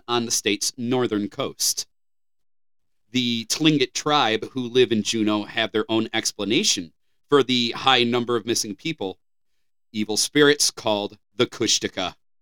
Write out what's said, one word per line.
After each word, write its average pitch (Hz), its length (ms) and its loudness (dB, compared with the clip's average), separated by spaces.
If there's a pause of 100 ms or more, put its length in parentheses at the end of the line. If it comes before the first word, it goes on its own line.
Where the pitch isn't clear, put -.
on 120 200 0
the 117 40 -6
state's - 460 -2
northern 117 540 -2
coast. - 560 -6 (1300)
The 120 340 -2
Tlingit 156 460 2
tribe 120 580 0
who 131 100 -6
live 120 300 2
in 110 120 2
Juneau 107 420 0
have 110 280 -4
their 107 160 0
own 113 240 0
explanation 107 800 -2 (360)
for 143 140 6
the 123 300 0
high 127 300 4
number 120 340 0
of 107 100 -2
missing 110 280 -2
people. 104 440 -8 (760)
Evil 107 240 -2
spirits - 540 4
called 104 480 -4 (180)
the 123 100 2
Kushtaka. 98 680 -4 (280)